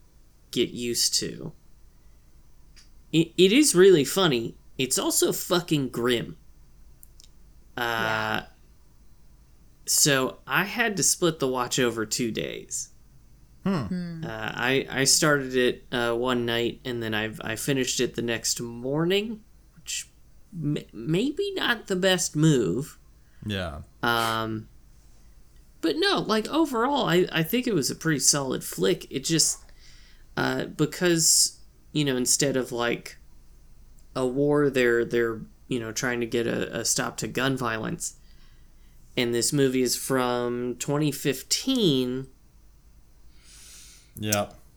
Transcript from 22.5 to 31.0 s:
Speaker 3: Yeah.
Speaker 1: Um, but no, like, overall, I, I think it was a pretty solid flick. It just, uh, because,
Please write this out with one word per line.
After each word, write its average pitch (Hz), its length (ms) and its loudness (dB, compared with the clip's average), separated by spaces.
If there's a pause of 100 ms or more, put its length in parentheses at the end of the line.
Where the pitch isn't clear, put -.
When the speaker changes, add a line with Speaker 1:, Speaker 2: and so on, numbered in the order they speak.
Speaker 3:
Yeah. 90 360 -6 (200)
Speaker 1:
Um, 113 640 0 (1120)
but 320 160 0
no, 370 240 2
like, 214 260 0
overall, 269 600 0
I, 175 240 4
I 160 120 0
think 247 240 -2
it 220 80 0
was 131 160 0
a - 40 -6
pretty 156 240 -2
solid 135 440 0
flick. 180 480 -2
It 135 140 -6
just, 156 340 2 (760)
uh, 131 300 -2
because, - 920 2 (320)